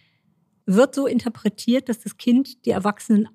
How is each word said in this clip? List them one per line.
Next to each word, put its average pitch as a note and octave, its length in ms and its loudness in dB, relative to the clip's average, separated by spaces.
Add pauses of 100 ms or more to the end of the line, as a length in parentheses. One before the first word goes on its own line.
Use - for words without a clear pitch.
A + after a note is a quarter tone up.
(640)
wird A#3+ 300 4
so C#4 100 -2
interpretiert, A#3+ 840 -2
dass A3 100 -4
das - 180 -14
Kind - 480 0
die A#3 60 -2
Erwachsenen G#3 640 -2